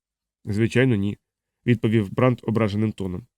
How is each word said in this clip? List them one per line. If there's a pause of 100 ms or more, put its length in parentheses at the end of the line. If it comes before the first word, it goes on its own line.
(440)
«Звичайно,
ні», (480)
відповів
Брант
ображеним
тоном. (120)